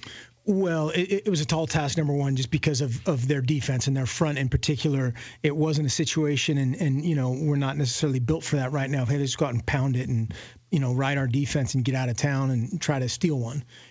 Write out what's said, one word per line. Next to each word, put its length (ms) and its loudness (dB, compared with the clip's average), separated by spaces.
Well, 440 2
it, 380 0
it 20 2
was 140 2
a 20 -2
tall 220 0
task, 320 0
number 160 2
one, 220 2
just 140 -2
because 300 2
of, 260 -2
of 220 0
their 140 2
defense 440 0
and 80 2
their 120 0
front 320 0
in 100 0
particular. 640 0
It 120 2
wasn't 340 2
a 20 2
situation, 640 0
and, 200 2
and, 280 0
you 120 2
know, 160 0
we're 240 0
not 200 0
necessarily 420 0
built 260 0
for 120 0
that 160 -2
right 160 -2
now. 160 0
Hey, 140 0
let's 180 -2
go 80 0
out 80 0
and 140 -2
pound 300 0
it 120 -2
and, 240 -2
you 100 2
know, 140 0
ride 240 0
our 80 0
defense 480 0
and 100 2
get 100 0
out 140 0
of 80 -2
town 340 0
and 300 -2
try 180 0
to 120 0
steal 280 0
one. 240 -4